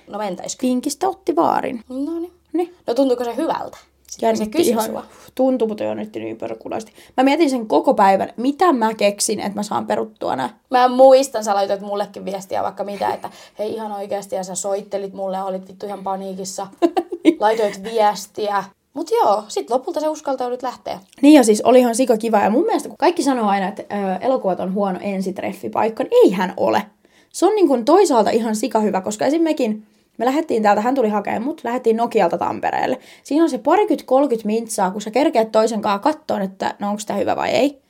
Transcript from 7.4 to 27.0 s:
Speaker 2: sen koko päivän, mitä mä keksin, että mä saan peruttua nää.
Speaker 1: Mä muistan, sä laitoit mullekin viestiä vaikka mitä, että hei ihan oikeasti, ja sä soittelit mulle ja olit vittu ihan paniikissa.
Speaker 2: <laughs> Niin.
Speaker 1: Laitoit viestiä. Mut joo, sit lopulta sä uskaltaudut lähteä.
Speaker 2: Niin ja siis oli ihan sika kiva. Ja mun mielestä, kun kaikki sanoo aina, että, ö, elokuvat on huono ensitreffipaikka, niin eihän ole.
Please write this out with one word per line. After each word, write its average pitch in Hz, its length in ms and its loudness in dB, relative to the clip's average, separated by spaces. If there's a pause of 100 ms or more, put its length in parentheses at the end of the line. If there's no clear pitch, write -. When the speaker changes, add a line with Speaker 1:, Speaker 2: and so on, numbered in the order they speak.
Speaker 2:
sen 240 160 -4
koko 285 280 2
päivän, 196 420 2
mitä 285 360 2
mä 220 220 0
keksin, 208 460 0
että 202 180 -6
mä 208 40 -4
saan 220 240 -4
peruttua 220 500 -4
nää. - 220 -6 (120)
Speaker 1:
Mä 254 180 4
muistan, 262 560 6
sä 214 100 0
laitoit 196 260 0
mullekin 202 440 -6
viestiä 185 380 -6
vaikka 190 220 -4
mitä, 202 300 -4
että - 160 -10 (280)
hei 214 140 -4
ihan 220 200 -8
oikeasti, 202 440 -8
ja 185 80 -2
sä 185 100 -10
soittelit 196 600 -6
mulle 190 220 -6
ja 190 80 -6
olit 190 240 -6
vittu 190 180 -14
ihan 196 160 -10
paniikissa. 190 640 -8 (140)
Speaker 2:
<laughs> 339 220 2 (220)
Niin. 320 160 4
Speaker 1:
Laitoit 208 440 -2
viestiä. 208 800 -2 (300)
Mut 320 160 -8
joo, 220 380 2
sit - 220 -8
lopulta 269 300 -2
sä 311 100 -2
uskaltaudut 262 520 -6
lähteä. - 380 -10 (220)
Speaker 2:
Niin 294 120 10
ja 262 100 10
siis 214 200 4
oli 254 140 8
ihan 240 160 4
sika 247 220 4
kiva. 220 220 0
Ja 202 120 4
mun 277 160 2
mielestä, 415 220 -2
kun - 100 -16
kaikki 349 240 2
sanoo 247 260 0
aina, 196 200 0
että, 196 140 -10
ö, 196 380 -4
elokuvat 208 400 -2
on 185 140 -4
huono 196 280 -2
ensitreffipaikka, 202 1000 -4
niin - 100 -4 (120)
eihän 196 320 2
ole. - 260 0 (500)